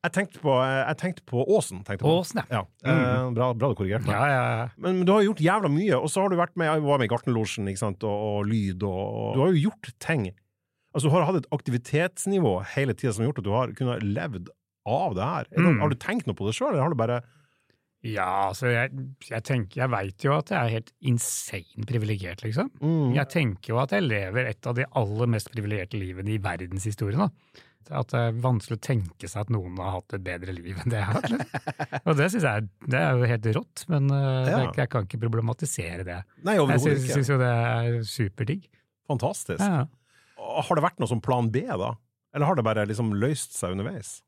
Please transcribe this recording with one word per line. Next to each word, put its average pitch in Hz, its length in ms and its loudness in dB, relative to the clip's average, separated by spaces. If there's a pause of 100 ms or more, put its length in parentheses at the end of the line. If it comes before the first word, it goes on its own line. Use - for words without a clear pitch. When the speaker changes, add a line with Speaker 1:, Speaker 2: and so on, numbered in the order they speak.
Speaker 1:
Jeg 165 100 -2
tenkte 190 240 -4
på, 143 120 2 (120)
eh, 131 140 0
jeg 135 240 0
tenkte 180 260 -6
på 123 140 0 (140)
Åsen, 95 280 -2
tenkte 101 140 -6
jeg - 80 -6
på. 156 140 6
Speaker 2:
Åsen, 185 200 -4
ja. - 60 -8 (100)
Speaker 1:
Ja. 101 60 0 (220)
Eh, 127 260 4 (160)
Speaker 2:
Mm. 123 100 -2
Speaker 1:
bra, 123 160 2
bra 117 160 0
du 117 80 2
korrigerte 101 320 0
meg. 104 80 2
Speaker 2:
Ja, 131 120 4
ja, 127 180 2 (140)
ja. 120 80 -4 (100)
Speaker 1:
Men, 185 220 0
men 180 40 2
du 180 80 6
har 208 140 6
gjort 175 180 0
jævla 190 240 4
mye, 151 300 4
og 156 100 -2
så 190 160 0
har 196 80 2
du 175 80 2
vært 175 160 0
med, 160 160 2 (120)
var 143 180 4
med 107 80 2
i - 20 2
Gartnerlosjen, 110 560 0
ikke 95 140 -4
sant, 101 220 -4
og, 104 120 0 (140)
og 104 180 0
Lyd, 101 400 0
og, 92 80 -2
og 107 400 -4
du 135 80 4
har 185 80 4
jo 151 160 4
gjort - 220 -8 (100)
ting. 117 300 0 (640)
Altså, 131 140 2
du 139 80 4
har 165 120 4
hatt 180 140 2
et - 100 -10
aktivitetsnivå 151 1000 0 (220)
hele 135 200 2
tiden 123 160 -2
som 110 120 0
har 143 80 2
gjort 104 100 -6
at 98 80 -4
du - 20 2
har 113 240 0
kunnet 123 320 -2
levd 95 400 -4 (400)
av 143 260 0
det 95 140 0
her. 151 240 -4
Er - 80 2
det, 175 80 8
Speaker 2:
Mm. 123 160 4
Speaker 1:
har 147 80 2
du 131 80 -2
tenkt 220 260 -4
noe 107 80 -2
på 98 140 -2
det 110 80 -2
selv, 277 160 0
eller 180 80 2
har 143 80 2
du 160 80 0
bare 117 240 0 (840)
Speaker 2:
Ja, 98 440 0
altså, 120 240 -2
jeg, 131 220 0 (340)
jeg 113 160 -4
tenker, 123 380 -2
jeg 131 100 0
vet 98 320 -4
jo 139 80 4
at 151 160 0
jeg 196 80 -2
er 120 160 2
helt 113 200 -6 (120)
insane - 800 -2
privilegert, 104 580 -2
liksom. 120 280 -2 (100)
Speaker 1:
Mm. 151 320 2
Speaker 2:
Jeg 139 160 2
tenker 113 460 -2
jo 120 80 2
at 139 100 -2
jeg 196 140 2
lever 107 420 0
et - 180 -8
av 120 120 -2
de 135 80 0 (100)
aller 110 320 0
mest 110 240 0
privilegerte 104 480 -4
livene 95 320 -4
i 110 80 0
verdenshistorien, 98 840 -2
da. - 20 2 (600)
At 143 220 -4
det 123 100 2
er 117 160 0
vanskelig 120 400 0
å - 80 -12
tenke 95 420 -4
seg 104 140 -6
at 104 80 -6
noen 92 260 -2
har 95 220 -4
hatt - 160 -12
et 98 80 -8
bedre 90 320 -8
liv 90 240 -10
enn 117 140 -2
det 110 80 -2
jeg 95 80 -2
har - 100 0
hatt, - 100 -4
liksom. 165 720 -6
Speaker 1:
<laughs> - 60 -6
Speaker 2:
Og 156 100 2
det 147 140 2
synes 196 160 0
jeg 107 160 0
er, 107 40 -6 (200)
det 131 140 2
er 135 200 4
jo 123 120 4
helt 113 160 0 (100)
rått, - 300 -10
men, 139 220 2
eh, 135 380 2
Speaker 1:
Ja. 190 120 2
Speaker 2:
jeg, 131 160 0
jeg 131 160 0
kan 104 160 0
ikke 113 120 -6
problematisere 113 840 -2
det. 87 120 -8 (260)
Speaker 1:
Nei, 202 120 2
overhodet 143 220 6
Speaker 2:
Jeg 135 80 4
synes, 139 180 4
Speaker 1:
ikke. 131 140 0
Speaker 2:
synes 139 160 2
jo 131 60 4
det 123 120 4
er 117 520 0
superdigg. 107 600 -4 (440)
Speaker 1:
Fantastisk. 160 520 -4
Speaker 2:
Ja. 180 240 2 (540)
Speaker 1:
Har 151 400 0
det 143 80 2
vært - 160 -2
noe 123 80 0
som 120 100 0
plan 120 300 2
B, 131 180 -2
da? 117 240 -2 (420)
Eller 143 120 2
har 180 100 4
det 120 80 2
bare 107 220 2
liksom 110 260 -2
løst 123 460 -2
seg 92 160 -4
underveis? 110 540 -8